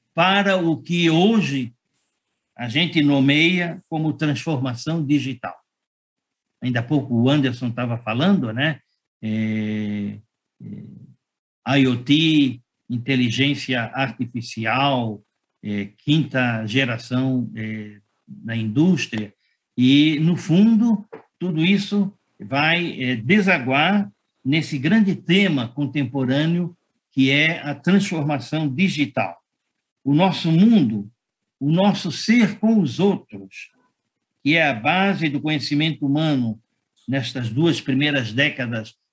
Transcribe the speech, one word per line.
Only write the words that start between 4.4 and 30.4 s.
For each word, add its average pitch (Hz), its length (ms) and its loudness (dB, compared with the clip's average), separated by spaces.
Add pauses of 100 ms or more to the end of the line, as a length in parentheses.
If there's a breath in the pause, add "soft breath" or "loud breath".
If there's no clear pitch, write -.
digital. 127 540 -4 (1040)
Ainda 123 180 -2
há 117 40 -4
pouco 139 300 -2
o 117 160 4
Anderson 131 420 0
tava 120 260 -4
falando, 127 560 0
né? 139 260 -2 (420)
É, 107 960 -4 (440)
é, - 1160 -8
I 131 80 4
O 120 160 -2
T, 143 580 2 (280)
inteligência 127 920 -2 (100)
artificial, 120 1300 -4 (400)
é, 101 220 -4 (120)
quinta 123 680 0
geração, 127 920 -2
é, 110 440 -10 (280)
na 104 280 -10
indústria. 113 800 0 (420)
E, 143 440 4
no 160 180 2
fundo, 214 680 4 (340)
tudo 165 260 -2
isso 196 480 0 (260)
vai, 151 640 -2
é, 127 140 -2
desaguar 170 960 2 (320)
nesse 156 340 0
grande 185 380 2
tema 170 520 0
contemporâneo 143 1080 -2 (360)
que 135 180 2
é 156 300 2
a 143 160 -8
transformação 156 1000 0
digital. 135 640 -2 (640)
O 139 100 0
nosso 165 380 2